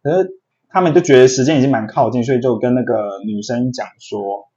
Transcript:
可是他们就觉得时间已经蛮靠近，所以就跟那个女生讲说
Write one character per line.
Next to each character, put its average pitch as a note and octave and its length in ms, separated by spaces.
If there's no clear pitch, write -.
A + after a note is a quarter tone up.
可 C#3+ 120
是 F#3 180
他 F#3+ 120
们 E3 140
就 F3 60
觉 C#3 180
得 B2+ 80
时 C3 180
间 D3 140
已 - 20
经 C3+ 120
蛮 A2 160
靠 A#2 220
近， A#2+ 120
所 B2+ 100
以 B2 80
就 B2 160
跟 B2 180
那 B2+ 100
个 G#2 420
女 G#2 160
生 B2 300
讲 A2 160
说 G2+ 480